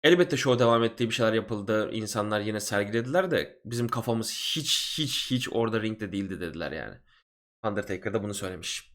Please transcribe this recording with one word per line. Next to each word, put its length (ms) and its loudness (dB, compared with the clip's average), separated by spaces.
Elbette 340 6
show 280 4
devam 200 6
ettiği 240 0
bir 60 -2
şeyler 180 4
yapıldı. 600 0
İnsanlar 480 -2
yine 200 -2
sergilediler 720 0
de 340 0
bizim 240 -2
kafamız 440 -2
hiç, 680 -2
hiç, 320 -2
hiç 220 0
orada 300 0
ringde 300 -4
değildi 280 -4
dediler 320 -6
yani. 240 -10
Undertaker 500 -4
da 80 2
bunu 120 -4
söylemiş. 600 -8